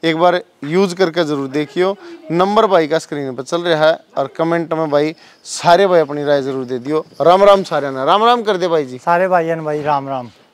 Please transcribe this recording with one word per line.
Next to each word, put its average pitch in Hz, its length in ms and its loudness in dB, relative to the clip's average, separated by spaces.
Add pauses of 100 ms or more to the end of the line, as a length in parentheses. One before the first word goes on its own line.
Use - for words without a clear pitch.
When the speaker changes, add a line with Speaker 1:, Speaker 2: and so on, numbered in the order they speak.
Speaker 1:
एक 160 140 0
बार 175 240 2 (220)
यूज 175 300 0
करके 170 300 0
जरूर 143 240 -4
देखियो। 151 500 -4 (340)
नंबर 196 340 2
भाई 180 220 4
का 160 120 0
स्क्रीन 139 360 -8
पर 131 80 -12
चल 170 180 -4
रहा 156 260 2
है 165 120 2 (180)
और 139 100 -2
कमेंट 165 460 -4
में 160 160 -4
भाई 151 260 0 (280)
सारे 175 440 2
भाई 180 120 4
अपनी 147 240 -2
राय 143 180 2
जरूर 131 240 -6
दे 123 140 -6
दियो। 151 260 -4 (160)
राम 175 220 6
राम 196 200 6
सारे 147 280 -4
ने, 131 140 -4
राम 190 180 2
राम 240 180 2
कर 202 160 -2
दे 180 100 -2
भाई 160 180 0
जी। 127 120 -14
Speaker 2:
सारे 175 300 0
भाई 180 180 2
ने 165 100 -2
भाई 151 260 -6
राम 139 280 -2
राम। 127 200 -8 (240)